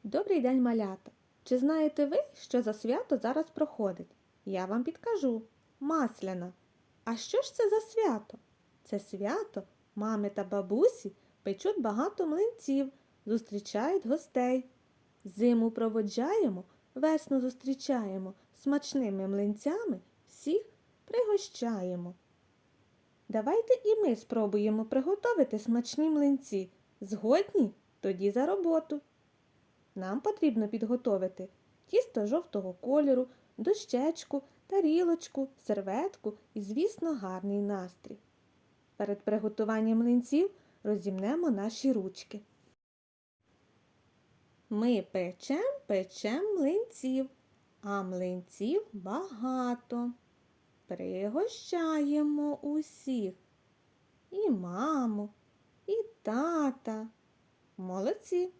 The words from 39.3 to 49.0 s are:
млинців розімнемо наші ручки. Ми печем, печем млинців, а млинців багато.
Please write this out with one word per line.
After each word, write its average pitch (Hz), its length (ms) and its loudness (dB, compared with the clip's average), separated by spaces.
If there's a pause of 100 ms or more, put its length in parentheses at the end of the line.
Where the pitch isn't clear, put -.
млинців 247 540 4 (320)
розімнемо 208 640 0
наші 226 420 0
ручки. 202 500 -4 (2250)
Ми 214 420 2
печем, 285 760 -2
печем 226 680 -2
млинців, 277 760 0 (520)
а 202 220 -4
млинців 185 920 -4
багато. 240 1160 -4 (760)